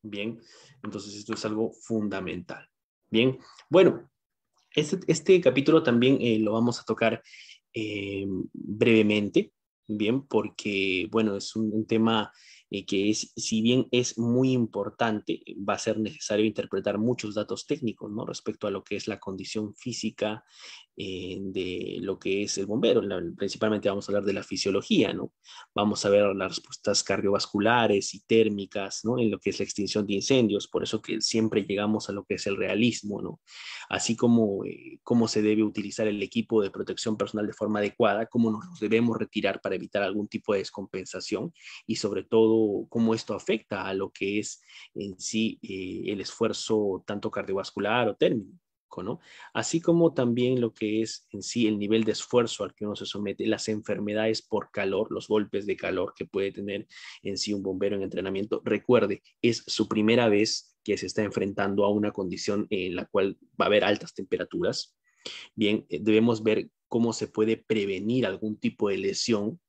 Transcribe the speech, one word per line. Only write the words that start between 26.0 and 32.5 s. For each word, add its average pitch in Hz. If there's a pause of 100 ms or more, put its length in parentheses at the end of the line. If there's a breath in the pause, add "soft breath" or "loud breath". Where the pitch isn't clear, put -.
a 101
ver 101
las 92
respuestas -
cardiovasculares 101
y 101
térmicas, 104
¿no? 123
En 113
lo 104
que -
es -
la 104
extinción 101
de 101
incendios, 101
por -
eso 110
que 110
siempre 110
llegamos 104
a 101
lo 101
que 98
es -
el 98